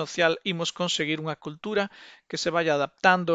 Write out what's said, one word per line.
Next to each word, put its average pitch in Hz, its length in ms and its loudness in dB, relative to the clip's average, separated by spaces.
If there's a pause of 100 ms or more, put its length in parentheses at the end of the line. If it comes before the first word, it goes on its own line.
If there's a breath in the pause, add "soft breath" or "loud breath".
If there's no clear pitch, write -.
social 165 320 2 (100)
imos 170 320 -4
conseguir 160 480 -2
unha 156 160 -8
cultura 202 440 -4 (440 loud breath)
que - 140 -8
se 170 140 0
vaya 160 200 2
adaptando 170 580 2